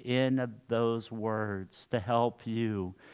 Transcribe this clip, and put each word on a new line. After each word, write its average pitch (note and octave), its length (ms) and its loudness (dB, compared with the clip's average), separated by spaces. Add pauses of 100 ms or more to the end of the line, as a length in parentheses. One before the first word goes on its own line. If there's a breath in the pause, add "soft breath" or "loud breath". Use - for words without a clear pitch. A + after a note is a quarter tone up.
in B2+ 500 2 (140)
those A#2 420 2
words G#2+ 800 -4
to A#2+ 120 0
help A#2 460 0
you G#2+ 480 0 (200 loud breath)